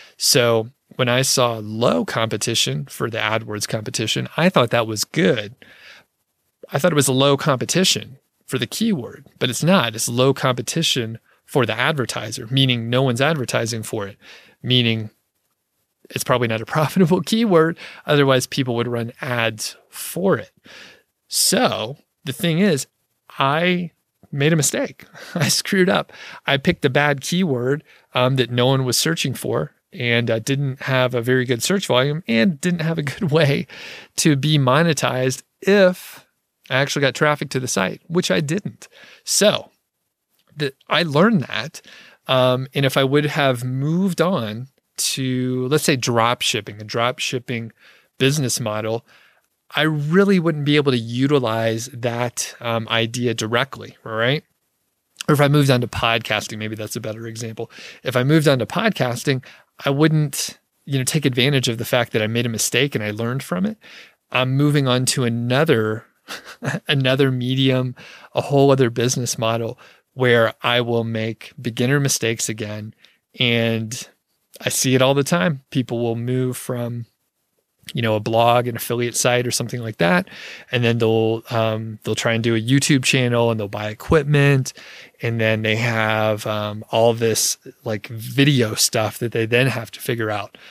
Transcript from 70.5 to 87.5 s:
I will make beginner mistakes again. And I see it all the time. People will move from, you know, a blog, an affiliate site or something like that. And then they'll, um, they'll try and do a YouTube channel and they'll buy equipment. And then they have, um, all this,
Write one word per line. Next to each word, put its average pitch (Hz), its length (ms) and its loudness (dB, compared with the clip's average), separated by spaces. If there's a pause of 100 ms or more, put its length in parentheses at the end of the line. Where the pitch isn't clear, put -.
I 120 200 2
will 117 220 0
make 113 560 -6
beginner 123 380 0
mistakes 117 500 -2
again. 107 460 -10 (440)
And 113 680 0 (520)
I - 80 -4
see 131 260 0
it 127 80 4
all 135 120 4
the 139 100 2
time. 170 460 0
People 120 300 -4
will 117 160 -2
move 127 400 -2
from, 120 500 -8 (880)
you 120 80 -4
know, 113 120 2
a 104 60 0
blog, 117 480 4
an 117 80 -6
affiliate 120 400 -4
site 123 300 2
or 123 40 -4
something 120 300 -6
like 113 180 -10
that. 180 300 2 (420)
And 120 140 0
then 117 140 4
they'll, 113 520 2
um, 110 540 -2
they'll 110 100 -2
try 113 200 0
and 113 100 0
do 117 100 2
a 113 60 0
YouTube 135 440 2
channel 120 460 2
and 110 80 0
they'll 101 100 -4
buy 107 200 -6
equipment. 143 840 2 (480)
And 117 200 -2
then 110 220 2
they 107 140 2
have, 110 720 0
um, 107 440 -4
all 117 240 4
this, 113 420 0 (280)